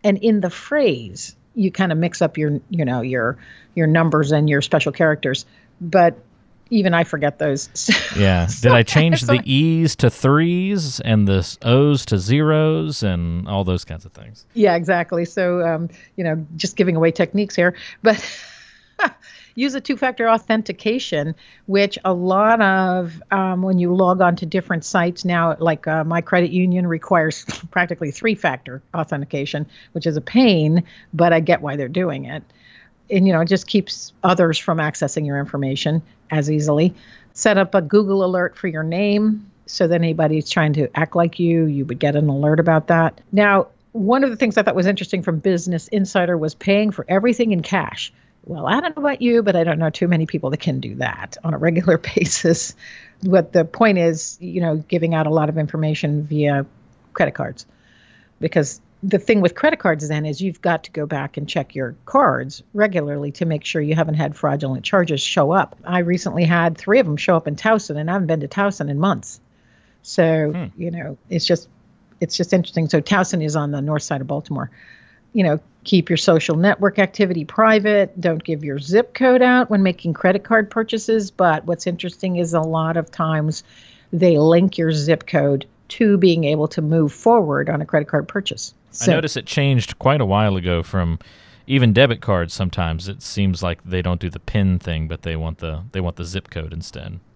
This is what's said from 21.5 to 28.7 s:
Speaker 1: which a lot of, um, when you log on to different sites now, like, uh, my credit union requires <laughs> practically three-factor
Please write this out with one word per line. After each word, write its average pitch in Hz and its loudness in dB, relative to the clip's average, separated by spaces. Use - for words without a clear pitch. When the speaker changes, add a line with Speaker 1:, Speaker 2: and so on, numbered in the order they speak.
Speaker 1:
which 196 0
a 190 0
lot 190 2
of, 185 0
um, 185 0
when 190 0
you 175 2
log 185 2
on 175 4
to 175 -8
different 175 -4
sites 175 -2
now, 170 0
like, 160 0
uh, 156 -2
my 165 -2
credit 175 0
union 180 0
requires 165 0
<laughs> - -14
practically 170 -2
three-factor 139 -4